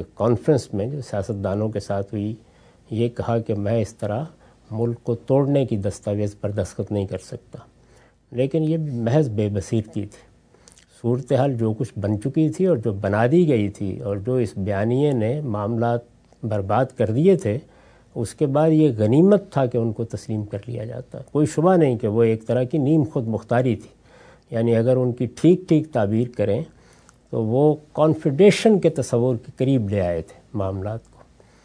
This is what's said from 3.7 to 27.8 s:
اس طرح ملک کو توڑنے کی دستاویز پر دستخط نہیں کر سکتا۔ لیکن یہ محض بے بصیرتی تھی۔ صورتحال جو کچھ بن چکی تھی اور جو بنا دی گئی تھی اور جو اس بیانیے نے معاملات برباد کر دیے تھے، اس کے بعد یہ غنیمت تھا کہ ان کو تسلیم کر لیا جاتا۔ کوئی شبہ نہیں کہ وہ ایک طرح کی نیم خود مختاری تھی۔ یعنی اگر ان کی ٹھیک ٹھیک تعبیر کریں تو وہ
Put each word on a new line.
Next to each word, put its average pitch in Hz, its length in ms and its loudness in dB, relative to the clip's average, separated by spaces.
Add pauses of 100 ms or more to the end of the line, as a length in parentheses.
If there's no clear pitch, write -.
اس 104 120 -6
طرح 107 300 -6 (480)
ملک 117 320 -4
کو 120 120 -2
توڑنے 139 500 0
کی 113 120 -2
دستاویز 101 640 -4
پر 101 100 -4
دستخط 101 400 -6
نہیں 101 160 -2
کر 92 100 -8
سکتا۔ - 420 -14 (720)
لیکن 139 320 0
یہ 160 140 0
محض 135 520 0
بے 104 240 -2
بصیرتی 104 520 -4
تھی۔ - 260 -20 (680)
صورتحال 131 520 0
جو 113 200 0
کچھ - 260 -8
بن 101 220 -2
چکی 151 280 0
تھی 180 160 -2
اور 170 120 2
جو 113 160 -2
بنا 104 380 0
دی 170 160 4
گئی 107 220 2
تھی 98 300 -6
اور 101 180 -4
جو 117 180 -4
اس 120 220 0
بیانیے 110 540 0
نے 123 300 -2
معاملات 117 580 -2 (440)
برباد 107 420 0 (120)
کر 110 140 0
دیے 170 240 4
تھے، 107 220 -2 (580)
اس 113 200 -6
کے 156 100 -2
بعد 147 240 2
یہ 156 280 4
غنیمت 165 540 4
تھا 135 140 0
کہ 123 120 -2
ان 117 160 -2
کو 120 100 -6
تسلیم 107 420 -6
کر 104 120 -10 (100)
لیا 117 180 -10
جاتا۔ 120 320 -14 (140)
کوئی 147 140 2
شبہ 180 300 2
نہیں 139 220 4
کہ 113 100 -2
وہ 110 160 2
ایک 113 240 0
طرح 123 160 0
کی 143 140 -4
نیم 147 260 2 (100)
خود 120 140 -4
مختاری 120 480 0
تھی۔ - 140 -14 (600)
یعنی 117 260 0
اگر 120 200 2
ان 127 160 0
کی 123 140 -4
ٹھیک 175 420 4
ٹھیک 151 260 2
تعبیر 110 340 0 (100)
کریں 104 240 0 (680)
تو 120 140 -2
وہ 139 320 4 (180)